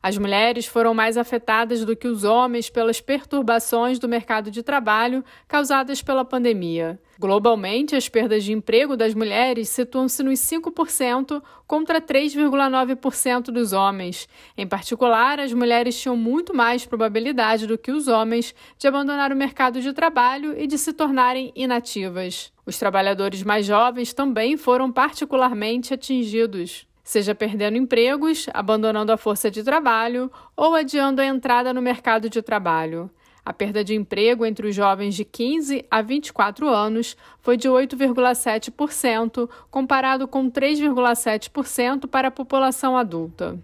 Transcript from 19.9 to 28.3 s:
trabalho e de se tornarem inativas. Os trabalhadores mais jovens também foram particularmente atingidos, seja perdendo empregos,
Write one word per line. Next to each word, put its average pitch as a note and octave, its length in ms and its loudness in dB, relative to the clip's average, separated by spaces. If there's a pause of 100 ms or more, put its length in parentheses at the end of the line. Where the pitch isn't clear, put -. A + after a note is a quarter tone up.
trabalho C#4+ 640 0
e D4 120 -4
de C#4+ 100 -2
se D4+ 140 -4
tornarem C4 640 0
inativas. G3 960 -6 (120)
Os - 140 -10
trabalhadores G3 640 0
mais G#3 240 0
jovens A#3+ 480 2
também C4 420 0
foram B3+ 360 2
particularmente B3+ 1000 0
atingidos, A3+ 960 -4 (160)
seja G#3 320 0
perdendo G#3+ 440 -2
empregos, C4+ 720 2